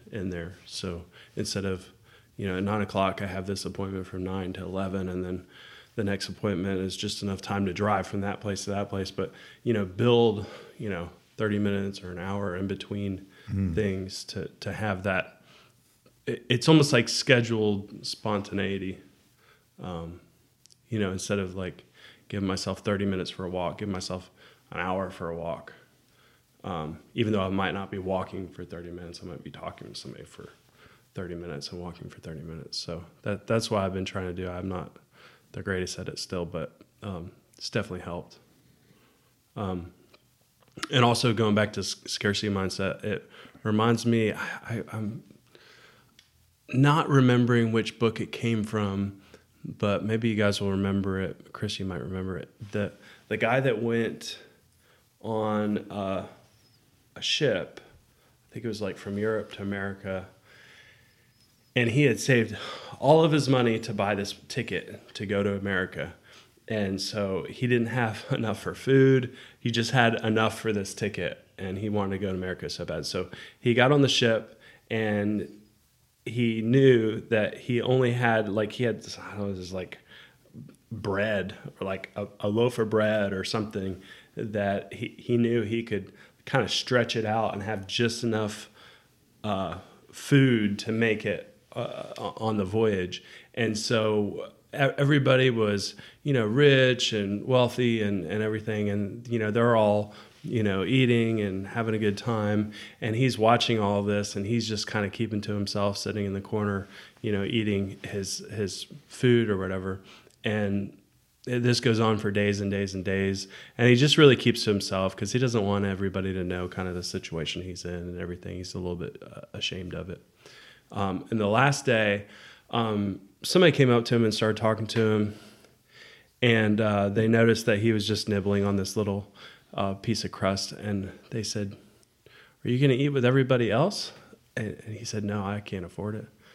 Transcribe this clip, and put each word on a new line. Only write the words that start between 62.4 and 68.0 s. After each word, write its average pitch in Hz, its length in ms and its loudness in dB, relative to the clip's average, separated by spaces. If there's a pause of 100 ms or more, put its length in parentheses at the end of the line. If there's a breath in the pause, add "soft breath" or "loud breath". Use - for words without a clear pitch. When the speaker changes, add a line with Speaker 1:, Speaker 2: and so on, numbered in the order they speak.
Speaker 1:
all 160 240 6
of 160 80 4
his 139 180 2
money 120 300 4
to 113 140 -8
buy 101 220 0
this 98 200 -4 (120)
ticket - 680 -8
to 110 100 -8
go 101 180 2
to 101 120 2
America. 92 580 -2 (540 loud breath)
And 98 340 -2
so 98 480 -4
he - 180 -4
didn't 120 200 2
have 113 400 -2